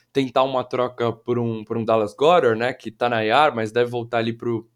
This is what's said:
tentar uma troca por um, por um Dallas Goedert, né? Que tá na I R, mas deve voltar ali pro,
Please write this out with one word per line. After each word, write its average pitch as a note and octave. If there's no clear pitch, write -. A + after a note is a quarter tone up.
tentar C3
uma C3
troca B2
por A#2+
um, A2+
por A2+
um A2+
Dallas A2
Goedert, C#3
né? A#2+
Que -
tá A#2+
na A2+
I G#2+
R, C3+
mas A2
deve A#2+
voltar A#2+
ali A2+
pro, A#2